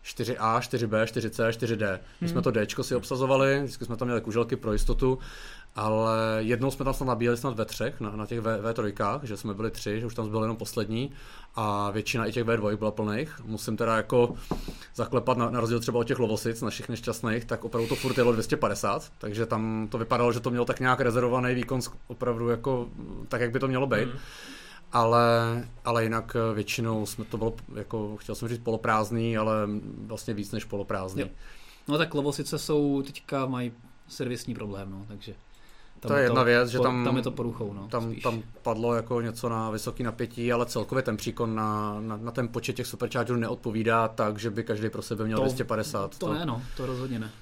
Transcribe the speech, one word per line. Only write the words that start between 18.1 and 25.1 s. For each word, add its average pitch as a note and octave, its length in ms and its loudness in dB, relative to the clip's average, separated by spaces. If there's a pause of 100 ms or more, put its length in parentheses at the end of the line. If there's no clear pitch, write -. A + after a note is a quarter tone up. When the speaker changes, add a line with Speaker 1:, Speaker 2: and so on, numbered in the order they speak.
Speaker 1:
jelo A#2+ 140 8
dvě A2+ 120 4
stě - 140 2
padesát, G#2+ 600 0
takže A2 280 -2
tam A2 460 0
to A#2+ 60 -4
vypadalo, A#2+ 360 4
že A#2 60 0
to B2 100 -2
mělo A#2+ 160 2
tak B2 140 -2
nějak B2+ 200 4
rezervovaný B2 560 4
výkon B2 240 0
sk-, - 140 -6 (140)
opravdu A#2 420 -2
jako, A#2+ 380 0 (400)
tak, A#2+ 140 0
jak A#2+ 100 2
by B2+ 80 0
to C3 80 2
mělo C3 200 2
být. A2+ 220 4
Speaker 3:
Hmm. C3 100 -8 (720)
Speaker 1:
Ale, A#2+ 320 6 (640)